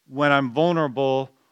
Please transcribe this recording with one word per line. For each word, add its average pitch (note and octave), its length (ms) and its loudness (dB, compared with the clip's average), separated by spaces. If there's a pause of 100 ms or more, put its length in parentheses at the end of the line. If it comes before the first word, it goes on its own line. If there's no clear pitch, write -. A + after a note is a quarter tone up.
when C#3+ 240 0
I'm C#3 220 2
vulnerable C3+ 800 0 (220)